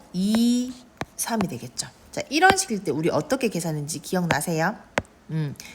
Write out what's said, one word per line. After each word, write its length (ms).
이, 580
삼이 300
되겠죠. 400
자, 180
이런 260
식일 280
때 80
우리 180
어떻게 400
계산했는지 500
기억나세요? 760
음, 240